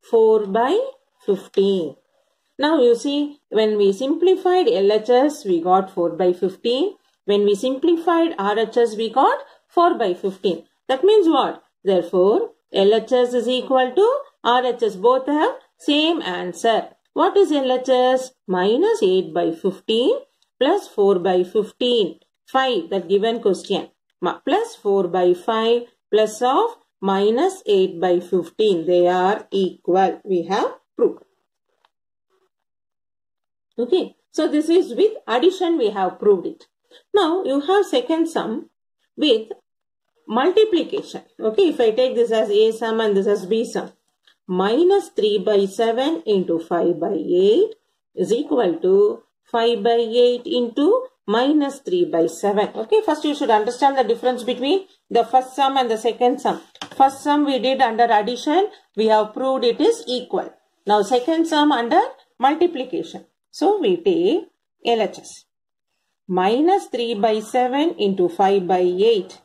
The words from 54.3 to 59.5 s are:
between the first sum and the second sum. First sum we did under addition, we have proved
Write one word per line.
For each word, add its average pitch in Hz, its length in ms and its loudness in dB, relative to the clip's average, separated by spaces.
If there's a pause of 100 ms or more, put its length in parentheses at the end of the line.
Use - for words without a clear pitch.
between 262 440 -2 (240)
the 226 140 2
first 254 300 0
sum 269 220 0
and 247 140 0
the 220 80 -2
second 247 420 -2
sum. 180 200 -4 (360)
First 277 260 2
sum 294 220 0
we 269 140 -2
did 247 220 -2
under 226 240 2
addition, 240 640 0 (260)
we 220 100 0
have 214 280 2
proved 262 300 -4